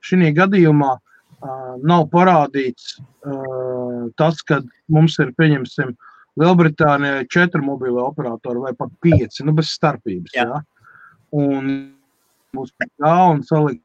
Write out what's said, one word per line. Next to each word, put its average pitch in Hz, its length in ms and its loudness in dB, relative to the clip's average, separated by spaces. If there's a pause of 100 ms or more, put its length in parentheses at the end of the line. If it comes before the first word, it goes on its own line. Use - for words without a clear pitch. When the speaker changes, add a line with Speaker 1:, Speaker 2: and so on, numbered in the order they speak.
Speaker 1:
šinī 180 280 2
gadījumā, 160 600 4
ā, - 640 -12 (220)
nav 165 300 2
parādīts, 143 920 0 (180)
ā, 127 920 -8
tas, 156 280 -2
ka 139 220 -2 (220)
mums 156 340 2
ir, 127 160 -2
pieņemsim, 135 640 0 (400)
Lielbritānijā 151 880 2
četri 175 400 0
mobile 131 340 -4
operatori 123 600 -6
vai 131 140 -8
pat 123 240 -10
pieci, 139 440 2
nu, 147 100 -2
bez 156 200 -2
starpības, 104 600 -4
Speaker 2:
Jā. 123 100 0
Speaker 1:
jā. 123 140 -6 (680)
Un 139 420 -2 (840)
būs 131 160 -10
P - 180 -10
K 151 240 0 (100)
un 165 180 4
salikt 147 440 -2